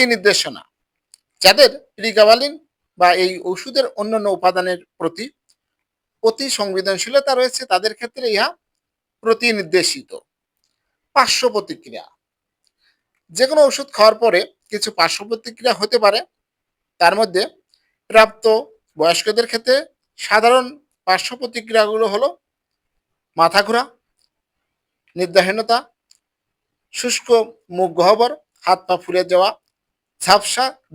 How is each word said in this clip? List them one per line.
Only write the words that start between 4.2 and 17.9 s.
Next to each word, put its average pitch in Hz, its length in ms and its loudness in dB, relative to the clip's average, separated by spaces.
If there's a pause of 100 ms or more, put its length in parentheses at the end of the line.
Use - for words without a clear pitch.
উপাদানের 180 420 -2 (200)
প্রতি 170 260 -6 (1000)
অতি 226 200 -2 (120)
সংবেদনশীলতা 202 760 -2
রয়েছে, 254 260 -2 (100)
তাদের 196 280 -2
ক্ষেত্রে 240 260 -10 (100)
ইহা 233 140 0 (760)
প্রতিনির্দেশিত। 202 880 -2 (1040)
পার্শ্ব 262 300 0 (100)
প্রতিক্রিয়া, 117 500 -12 (1300)
যে 254 120 0
কোনো 302 200 2
ওষুধ 277 260 -8
খাওয়ার 220 280 6
পরে 190 160 2 (320)
কিছু 208 260 -6
পার্শ্ব 165 320 -2
প্রতিক্রিয়া 226 520 -6
হতে 220 220 -2
পারে। 208 160 4 (800)
তার 226 180 4
মধ্যে 185 240 -2 (680)